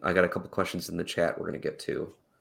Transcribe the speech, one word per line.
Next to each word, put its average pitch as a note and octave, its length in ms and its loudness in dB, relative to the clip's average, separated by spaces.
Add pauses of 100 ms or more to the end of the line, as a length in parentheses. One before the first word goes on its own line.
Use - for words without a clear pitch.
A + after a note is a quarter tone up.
I F2+ 100 2
got F2+ 120 8
a F2+ 40 6
couple F#2 220 -4
questions F#2 380 -2
in E2+ 80 -4
the E2 80 0
chat - 340 0
we're E2 80 -6
gonna D2+ 120 -4
get - 220 -4
to. - 320 -4 (280)